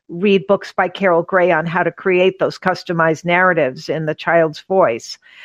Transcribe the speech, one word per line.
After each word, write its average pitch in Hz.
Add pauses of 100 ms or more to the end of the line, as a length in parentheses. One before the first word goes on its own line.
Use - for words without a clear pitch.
read 190
books -
by 185
Carol 175
Gray 180
on 165
how 175
to 170
create 185
those 151
customized 165
narratives 175
in 156
the 151
child's 165
voice, 160 (280)